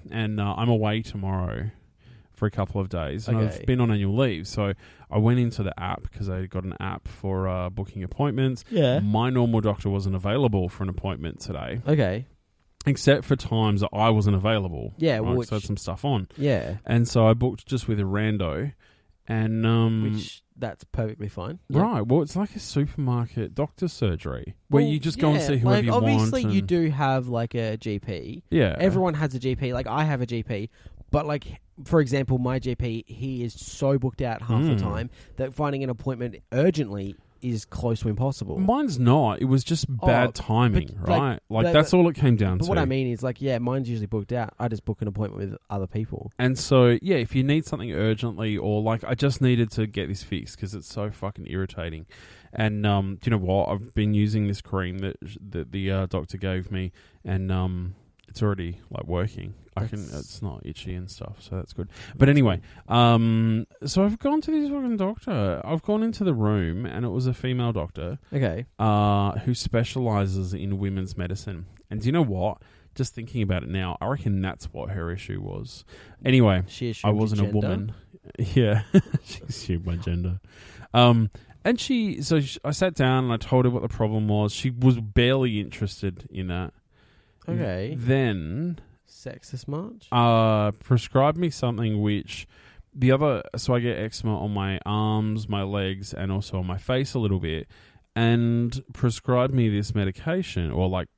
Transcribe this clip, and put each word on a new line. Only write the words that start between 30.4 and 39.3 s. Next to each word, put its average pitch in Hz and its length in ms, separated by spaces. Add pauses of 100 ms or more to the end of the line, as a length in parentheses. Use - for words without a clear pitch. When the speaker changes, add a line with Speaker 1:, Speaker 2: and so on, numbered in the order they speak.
Speaker 2:
P, 110 260 (440)
but, 156 140
like, - 340 (240)
for 165 160
example, 131 380
my 123 200
G 123 160
P, 117 320
he 123 380
is 113 100
so - 420
booked 131 260
out 113 200
half 113 220
the 151 100
Speaker 1:
Mm. 104 80
Speaker 2:
time 107 280 (260)
that 131 180
finding 139 300
an 127 60
appointment 120 460 (160)
urgently 123 600 (260)
is 117 240
close 113 340
to 117 100
impossible. 107 520
Speaker 1:
Mine's 214 400
not. 120 420